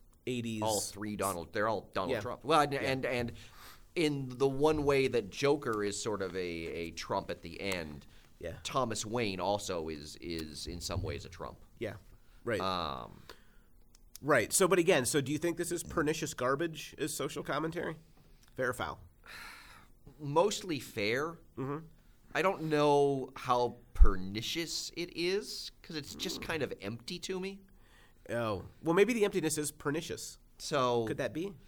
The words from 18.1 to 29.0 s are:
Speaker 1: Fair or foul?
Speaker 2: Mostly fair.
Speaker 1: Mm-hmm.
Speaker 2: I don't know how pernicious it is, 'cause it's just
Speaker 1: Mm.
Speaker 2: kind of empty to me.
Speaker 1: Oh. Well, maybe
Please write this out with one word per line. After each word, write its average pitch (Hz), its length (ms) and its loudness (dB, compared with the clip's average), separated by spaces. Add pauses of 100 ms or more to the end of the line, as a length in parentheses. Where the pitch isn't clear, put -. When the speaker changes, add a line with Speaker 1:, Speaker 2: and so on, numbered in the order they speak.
Speaker 1:
Fair 127 140 0
or 127 40 0
foul? 82 280 -6 (1200)
Speaker 2:
Mostly 165 600 2
fair. 127 580 -2 (200)
Speaker 1:
Mm-hmm. 139 220 -4 (540)
Speaker 2:
I 143 80 2
don't 170 220 2
know 143 720 4
how 123 420 2 (160)
pernicious 101 1040 6
it 170 220 -6
is, 190 540 -2 (100)
'cause - 160 -10
it's 135 180 -8
just 160 260 -4
Speaker 1:
Mm. - 40 -8
Speaker 2:
kind 160 180 -2
of 104 180 -4
empty 120 380 -8
to 185 200 -6
me. 196 200 -6 (680)
Speaker 1:
Oh. 110 340 -2 (180)
Well, 165 120 0
maybe 202 200 6